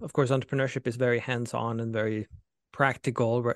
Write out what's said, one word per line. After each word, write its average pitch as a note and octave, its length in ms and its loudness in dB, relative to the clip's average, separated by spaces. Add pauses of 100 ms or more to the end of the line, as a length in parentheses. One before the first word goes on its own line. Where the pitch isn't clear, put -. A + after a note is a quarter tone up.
of F#3+ 120 -10
course, C3+ 180 4
entrepreneurship C3+ 560 0
is A#2 80 -2
very A#2+ 240 2
hands-on A#2 640 -2
and A2+ 100 -4
very A2 380 -2 (420)
practical B2 720 2
ra-, A#2 120 2